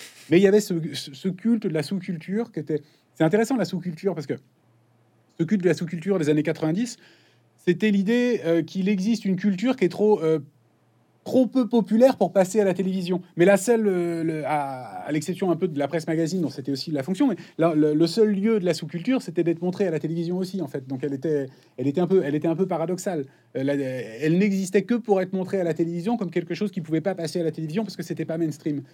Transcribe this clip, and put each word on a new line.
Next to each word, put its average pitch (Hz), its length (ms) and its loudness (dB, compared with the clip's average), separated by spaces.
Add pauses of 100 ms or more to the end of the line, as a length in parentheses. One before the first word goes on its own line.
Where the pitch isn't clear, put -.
(300)
Mais 160 80 8
il 196 60 6
y - 20 8
avait 202 140 6
ce, 202 140 -2 (200)
ce, 139 180 -10
ce 160 160 -10
culte 214 380 -2
de 165 80 -4
la 156 80 0
sous-culture 190 680 -6
qui - 80 -8
était, 147 200 -2 (360)
c'est 160 80 0
intéressant, 214 320 2
la 208 80 0
sous-culture, 175 500 -6
parce 151 140 -8
que 131 60 -2 (1040)
ce - 60 0
culte 180 200 0
de 180 60 4
la 165 60 4
sous-culture 180 460 -4
des 147 80 0
années 151 160 4
quatre-vingt-dix, 165 520 -2 (600)
c'était 185 340 2
l'idée, 226 540 2
euh, 165 180 2
qu'il 185 260 -4
existe 208 360 0
une 196 100 2
culture 202 400 0
qui 226 100 -2
est 175 40 2
trop, 202 340 2
euh, 160 160 2 (840)
trop 254 240 2
peu 240 220 0
populaire 233 480 4
pour 180 160 0
passer 196 280 2
à 202 40 4
la 185 80 2
télévision. 185 480 -2 (160)
Mais 165 80 6
la 196 140 6
seule, 226 280 2
euh, 170 380 0
le, 156 220 -2
à, 135 560 -4
à 147 100 -6
l'exception 170 380 -2
un 165 60 2
peu 180 120 -2
de 147 100 -4
la 143 80 0
presse 160 200 -4
magazine, 165 340 0
dont 151 80 0
c'était 135 240 -6
aussi 139 180 -6
la 143 120 -2
fonction, 190 260 0
mais 170 80 0 (220)
là, 165 160 4
le, 151 180 4
le 156 140 4
seul 214 240 4
lieu 208 280 2
de 180 60 -2
la 175 80 2
sous-culture, 170 480 -2
c'était 170 240 -2
d'être 165 160 0
montré 180 260 -2
à 175 40 0
la 156 100 -2
télévision 170 380 -4
aussi, 185 240 -4
en 147 40 -6
fait. 131 220 -8
Donc 135 160 -6
elle 143 80 -2
était, 139 360 -2 (280)
elle 127 100 -2
était 143 140 0
un 180 60 2
peu, 185 180 4
elle 143 100 -2
était 160 140 0
un 165 80 0
peu 185 100 0
paradoxale. 175 600 -4 (280)
Euh, 131 80 -2
la, 139 120 0
elle 131 640 -2
n'existait 196 440 2
que 214 120 0
pour 214 260 2
être 185 140 -4
montrée 185 260 -2
à 180 40 0
la 165 100 0
télévision 170 420 -2
comme 190 140 -4
quelque 175 240 -4
chose 202 160 -4
qui 196 100 -6
pouvait 156 220 4
pas 190 120 0
passer 170 240 -4
à 170 60 0
la 160 80 0
télévision 160 320 -4
parce 202 120 -10
que 175 60 -8
c'était 170 220 -4
pas 165 140 -4
mainstream. 156 440 -2 (120)